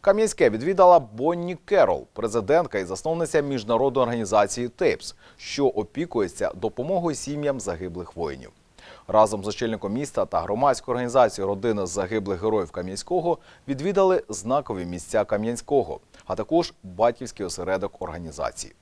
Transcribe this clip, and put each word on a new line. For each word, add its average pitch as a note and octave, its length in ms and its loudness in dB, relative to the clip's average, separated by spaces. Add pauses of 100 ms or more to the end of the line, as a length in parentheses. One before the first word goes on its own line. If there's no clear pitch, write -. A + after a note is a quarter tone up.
Кам'янське G3+ 500 4
відвідала F3 480 6
Бонні D#3+ 640 -2
Керол, F#2+ 480 4
президентка A#2 640 0
і F#2 60 -2
засновниця D#3+ 560 -2
міжнародної B2+ 640 0
організації A2+ 680 0
тепс, - 460 0 (220)
що - 300 -2
опікується G#2+ 840 -2 (100)
допомогою D3+ 560 -2
сім'ям C#3+ 440 -4
загиблих F2 560 -8
воїнів. C2+ 340 -8 (580)
Разом G#2+ 360 4
з - 20 -4
очільником G#2+ 460 -4
міста A#2+ 340 -2
та E2+ 140 -2
громадською A#2+ 540 0
організацією A#2+ 540 2
"Родина G2+ 380 0
загиблих F#2+ 560 -4
героїв G#2+ 280 0
Кам'янського" C#3+ 680 -4 (300)
відвідали F#3 600 2
знакові G#2+ 560 -4
місця F2 400 -2
Кам'янського, A2 760 -2 (260)
а F#2 80 -4
також D#3+ 480 0
батьківський A2 640 -2
осередок F#2 460 -4 (100)
організації. D#2 800 -8